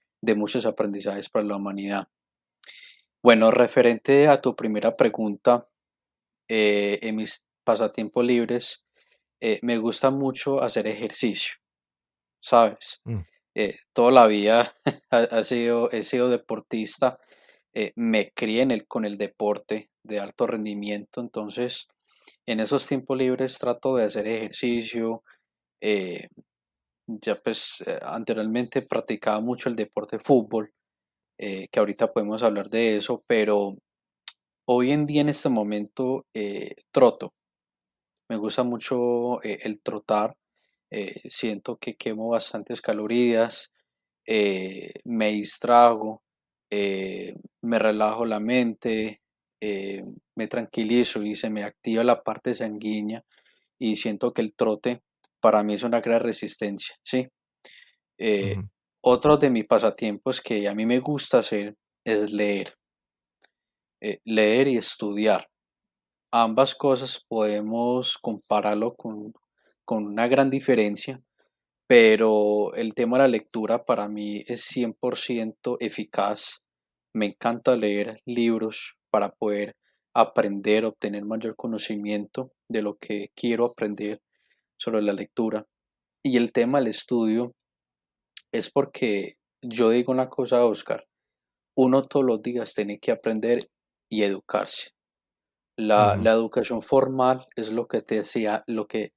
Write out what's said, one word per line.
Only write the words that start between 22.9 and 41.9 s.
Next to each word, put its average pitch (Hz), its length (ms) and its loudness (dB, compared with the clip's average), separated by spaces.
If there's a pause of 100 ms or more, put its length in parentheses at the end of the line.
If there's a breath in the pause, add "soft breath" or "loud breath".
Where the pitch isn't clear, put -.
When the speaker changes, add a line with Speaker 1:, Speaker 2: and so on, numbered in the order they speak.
Speaker 1:
libres 127 420 -2
trato 123 380 -2
de 113 80 2
hacer 104 200 -4
ejercicio, 113 960 -4 (600 soft breath)
eh, 98 480 -4 (760)
ya 107 300 -6
pues, - 500 -6
eh, 80 160 -6
anteriormente 113 840 -4
practicaba 110 580 -2
mucho 120 260 -4
el 120 80 -4
deporte 107 420 -6
de 107 60 -18
fútbol, 113 500 2 (640)
eh, 98 320 -8
que - 100 0
ahorita 104 340 0
podemos 107 280 -4
hablar 104 280 0
de 113 260 0
eso, 107 320 -4
pero 104 480 2 (920)
hoy 123 260 2
en 147 140 2
día 147 160 2
en 147 80 2
este 147 200 -2
momento, 110 840 -4
eh, 101 400 -8 (180)
troto. - 420 2 (960)
Me 117 80 -6
gusta 107 260 -2
mucho, 120 800 -2
eh, 107 200 -8
el 107 180 -8
trotar, 107 560 -2 (520)
eh, 104 300 -10 (100)
siento 110 480 -6
que - 180 -10